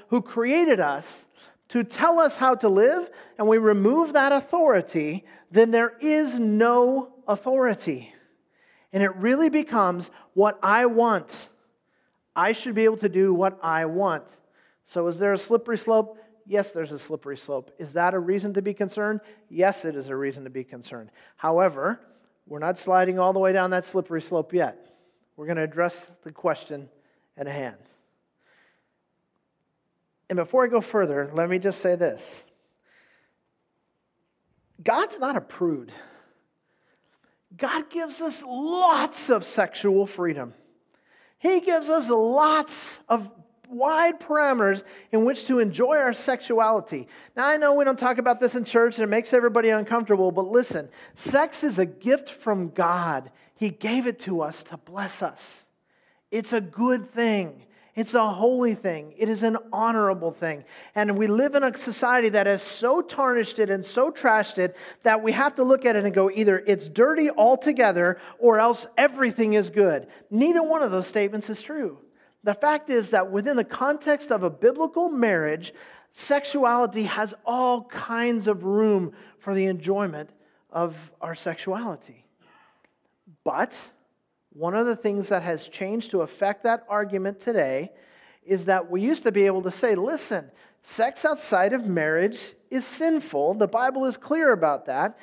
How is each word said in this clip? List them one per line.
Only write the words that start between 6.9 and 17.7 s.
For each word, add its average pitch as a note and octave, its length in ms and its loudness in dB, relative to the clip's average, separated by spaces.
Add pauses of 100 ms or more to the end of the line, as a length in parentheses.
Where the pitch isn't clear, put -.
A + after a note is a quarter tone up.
authority. G#3 840 -2 (800)
And G3 100 2
it F#3+ 140 0
really C4 320 2
becomes G#3 640 0 (220)
what G3+ 300 2
I G#3+ 220 4
want. A3+ 640 0 (840)
I F#3+ 200 0
should A3+ 200 -8
be A3 120 2
able A3 120 2
to G#3 120 -2
do F#3 240 2
what F#3 280 0
I D#3+ 220 -2
want. E3 400 -2 (600)
So E3+ 220 -4
is E3+ 120 -6
there G3+ 140 0
a F#3+ 40 0
slippery A3+ 400 -2
slope? A3 400 0 (280)
Yes, G3+ 260 -2
there's D#3 220 -8
a C#3+ 60 -12
slippery C#3+ 360 -12
slope. C3 420 -10